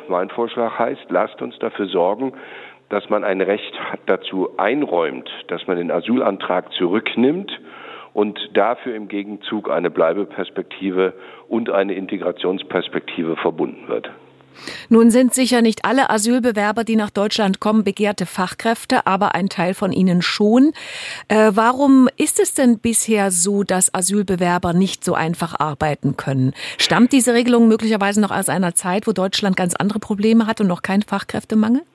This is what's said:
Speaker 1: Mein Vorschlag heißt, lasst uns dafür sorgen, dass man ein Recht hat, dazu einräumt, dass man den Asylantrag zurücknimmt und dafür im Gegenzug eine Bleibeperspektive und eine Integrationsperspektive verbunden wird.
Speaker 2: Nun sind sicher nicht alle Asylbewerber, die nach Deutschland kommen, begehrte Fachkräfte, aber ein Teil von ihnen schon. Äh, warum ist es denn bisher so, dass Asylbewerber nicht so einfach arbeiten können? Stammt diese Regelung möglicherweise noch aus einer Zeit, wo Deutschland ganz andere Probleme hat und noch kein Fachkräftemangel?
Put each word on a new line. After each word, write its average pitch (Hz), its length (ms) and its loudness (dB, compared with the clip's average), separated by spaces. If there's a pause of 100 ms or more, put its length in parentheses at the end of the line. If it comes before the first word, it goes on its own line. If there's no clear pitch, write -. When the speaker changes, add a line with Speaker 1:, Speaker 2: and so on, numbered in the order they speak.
Speaker 1:
Mein 92 200 -2
Vorschlag 117 480 -4
heißt, - 320 -4
lasst 107 320 -2
uns 123 160 -10
dafür 104 300 -4
sorgen, 101 460 -2 (560)
dass 101 200 -4
man 104 140 0
ein 95 180 -2
Recht 98 320 -2 (180)
hat, 101 140 -10
dazu - 520 -2
einräumt, 87 720 -2 (160)
dass 85 180 -8
man 92 120 -2
den 87 120 -4
Asylantrag 92 840 -2
zurücknimmt 113 800 -2 (640)
und 104 260 -2 (140)
dafür 101 400 0
im 107 140 -10
Gegenzug 101 640 -6
eine 85 180 0
Bleibeperspektive 92 1200 -2 (360)
und 113 220 -2
eine 98 240 0
Integrationsperspektive 90 1400 -4
verbunden 80 500 -4
wird. 57 240 -6 (760)
Speaker 2:
Nun 233 220 6
sind 247 240 4
sicher 247 280 2
nicht 220 220 0
alle 254 260 2
Asylbewerber, 220 760 0
die 226 100 0
nach 214 140 0
Deutschland 202 500 0
kommen, 214 240 2
begehrte 202 420 -2
Fachkräfte, - 800 -2
aber 190 300 2
ein 180 140 -2
Teil 180 240 -2
von 190 180 -2
ihnen 180 300 2
schon. 233 500 4 (560)
Äh, 214 280 4
warum 254 600 6
ist - 240 0
es - 140 0
denn 240 260 4
bisher 214 520 0
so, 196 320 0
dass 185 300 0
Asylbewerber 180 800 0
nicht 180 320 0
so 180 100 -2
einfach 165 460 -2
arbeiten 147 560 -2
können? 135 380 0 (240)
Stammt 214 340 4
diese 247 220 4
Regelung 233 340 6
möglicherweise 214 540 2
noch 202 100 -2
aus 190 160 -2
einer 175 280 0
Zeit, 190 320 -2
wo 226 40 2
Deutschland 190 460 0
ganz 180 180 0
andere 208 240 -2
Probleme 220 480 2
hat 220 140 -2
und 202 60 2
noch 175 160 -2
kein 196 180 0
Fachkräftemangel? 220 800 -2 (140)